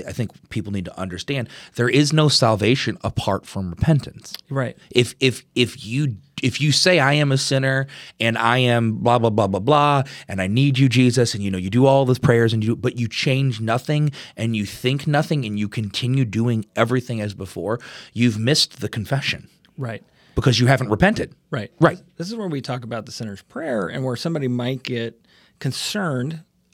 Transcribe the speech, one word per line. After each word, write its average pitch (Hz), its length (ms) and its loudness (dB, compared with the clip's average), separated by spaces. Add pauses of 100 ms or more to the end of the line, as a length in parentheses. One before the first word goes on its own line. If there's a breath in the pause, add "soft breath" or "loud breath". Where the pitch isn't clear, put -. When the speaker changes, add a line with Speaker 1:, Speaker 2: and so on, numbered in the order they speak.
Speaker 1:
I - 60 -12
think 110 180 -6 (200)
people 101 220 -8
need 95 140 -6
to - 120 -14
understand. 95 500 -6 (280 loud breath)
There 123 120 2
is 147 260 4
no 156 140 4
salvation 113 760 2
apart 107 440 -2
from 95 240 -6
repentance. - 640 -2 (160)
Speaker 2:
Right. 135 260 -6 (140 loud breath)
Speaker 1:
If, 123 300 2
if, 127 240 0 (100)
if - 300 0
you, 123 320 -4 (260)
if 131 180 0
you 147 120 2
say, 180 260 2
"I 139 140 2
am 147 180 2
a 135 80 2
sinner 135 480 -2 (320 loud breath)
and 113 180 0
I 117 220 2
am 120 380 2
blah, 120 240 2
blah, 113 100 2
blah, 104 160 2
blah, 95 140 -2
blah, 143 420 2 (240 loud breath)
and 95 160 -4
I 92 60 -2
need 131 280 2
you, 135 120 6
Jesus," 123 460 2
and, 104 100 -6
you 95 80 -2
know, 92 60 -2
you 92 120 -6
do 123 160 4
all 135 180 4
those 123 140 2
prayers 117 340 4
and 110 120 0
you, 113 100 0
but 123 240 -4
you 117 80 -2
change 131 540 -2
nothing 139 500 0 (260 loud breath)
and 113 200 -2
you 104 100 -2
think 139 400 -4
nothing 147 380 0
and 104 120 -6
you 104 120 -2
continue 123 560 -2
doing 110 400 0 (100)
everything 117 460 -2
as 104 140 -6
before, 98 440 -6 (340 loud breath)
you've 113 280 0
missed - 400 0
the - 80 -4
confession. - 600 -6 (300)
Speaker 2:
Right. 117 240 -10 (320 soft breath)
Speaker 1:
Because 120 240 6
you 123 80 4
haven't 123 220 4
repented. 180 440 2 (200)
Speaker 2:
Right. 110 260 -4
Speaker 1:
Right. 156 220 4 (160)
Speaker 2:
This 170 120 -8
is 226 60 -10
where 214 140 -6
we 143 120 -4
talk 120 220 -6
about 113 240 -8
the 113 60 -16
sinner's 104 300 -10
prayer 254 440 -4
and 131 180 -6
where 127 120 -2
somebody 156 320 -2
might 123 340 -4
get 117 420 -8 (360 soft breath)
concerned, 156 840 -4 (320)